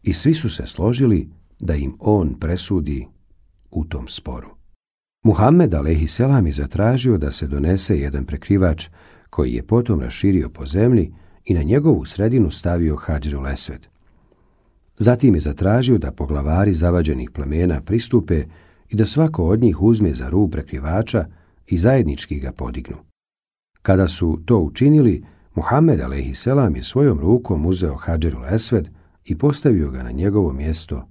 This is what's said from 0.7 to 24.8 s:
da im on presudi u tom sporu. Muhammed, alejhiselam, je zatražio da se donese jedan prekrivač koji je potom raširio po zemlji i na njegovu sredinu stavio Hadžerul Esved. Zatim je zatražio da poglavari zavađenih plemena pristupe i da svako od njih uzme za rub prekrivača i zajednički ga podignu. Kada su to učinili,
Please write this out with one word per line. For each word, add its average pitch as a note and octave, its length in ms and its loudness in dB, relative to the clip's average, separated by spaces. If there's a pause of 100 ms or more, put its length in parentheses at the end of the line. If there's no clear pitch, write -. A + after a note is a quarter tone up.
da E2+ 140 -2
im C#2 240 -4
on F2+ 420 2
presudi D#2 680 -4 (640)
u D#2 140 -6
tom D#2+ 240 -10
sporu. F2+ 400 -12 (760)
Muhammed, A2+ 500 6
alejhiselam, E2 720 2
je C#2+ 60 0
zatražio G#2+ 680 0
da C#2+ 120 -2
se - 160 -6
donese D2+ 520 0
jedan C#2 260 -4
prekrivač F#2 640 -2 (420)
koji B1+ 220 -2
je A#1 140 -6
potom A2+ 340 0
raširio F#2 480 0
po - 180 -14
zemlji G#2 480 2 (300)
i - 100 0
na D#2+ 80 0
njegovu A2 420 2
sredinu G#2+ 460 0
stavio E2+ 460 -2
Hadžerul C#2+ 500 -6
Esved. - 400 -8 (1120)
Zatim A#2 360 4
je D#2+ 60 2
zatražio G#2+ 580 0
da C#2 140 -4
poglavari D2+ 640 0
zavađenih D#2 560 0
plemena D2+ 500 -2
pristupe F2+ 640 0 (440)
i G#2+ 80 -6
da G#2+ 100 2
svako D#3 380 0
od G#2 160 2
njih F#2 220 2
uzme G#2 320 2
za B1+ 140 -8
rub F2+ 220 2
prekrivača D#2 760 -4 (400)
i F#2 100 -2
zajednički E2 640 0
ga C2 140 -8
podignu. B1 440 -10 (840)
Kada F#2+ 260 4
su E2 360 -2
to A#2 140 4
učinili, B2+ 680 4 (300)